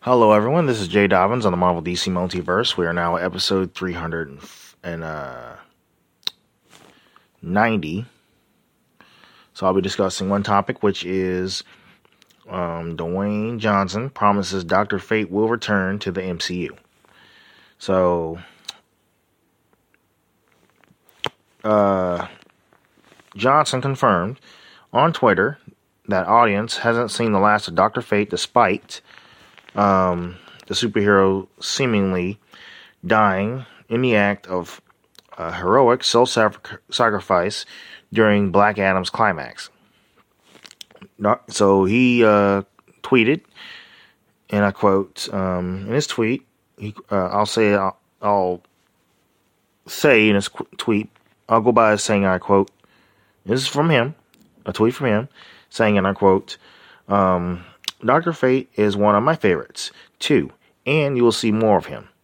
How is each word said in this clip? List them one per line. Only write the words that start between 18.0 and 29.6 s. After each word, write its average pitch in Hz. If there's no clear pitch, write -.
uh, 98
Johnson 131
confirmed 123
on 156
Twitter 117
that 92
audience 110
hasn't 117
seen 113
the 101
last 104
of 85
Doctor 107
Fate 104
despite, -